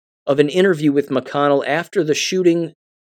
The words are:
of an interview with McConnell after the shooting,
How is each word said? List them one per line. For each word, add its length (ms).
of 120
an 100
interview 420
with 160
McConnell 580
after 380
the 100
shooting, 600